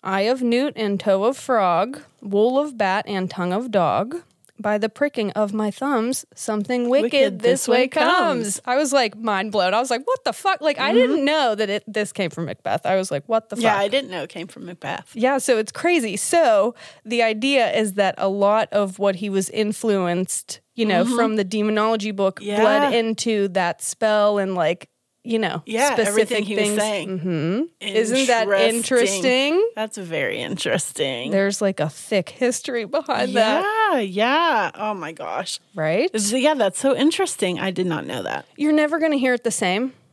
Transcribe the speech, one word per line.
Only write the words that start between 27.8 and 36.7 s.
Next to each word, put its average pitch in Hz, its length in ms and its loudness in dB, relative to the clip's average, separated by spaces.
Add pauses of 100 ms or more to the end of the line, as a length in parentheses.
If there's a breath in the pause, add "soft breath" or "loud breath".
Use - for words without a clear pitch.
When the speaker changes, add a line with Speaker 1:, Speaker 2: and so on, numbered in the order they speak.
Speaker 1:
Isn't 233 460 0
that 226 200 2
Speaker 2:
Interesting. 226 280 2
Speaker 1:
interesting? 254 1000 2
Speaker 2:
That's 220 220 -8
very 147 440 -4
interesting. 135 880 -4
Speaker 1:
There's, 196 300 0
like, 196 180 -2
a 156 100 -2
thick - 400 -4
history 247 560 -4
behind 277 500 -2
that. 240 280 2 (300)
Speaker 2:
Yeah, 262 60 2
yeah. 226 760 0
Oh 214 180 -6
my 165 180 -8
gosh. 117 480 -8 (160)
Speaker 1:
Right? 175 380 0
Speaker 2:
Is, 208 180 -2
yeah, 262 220 2
that's 269 260 0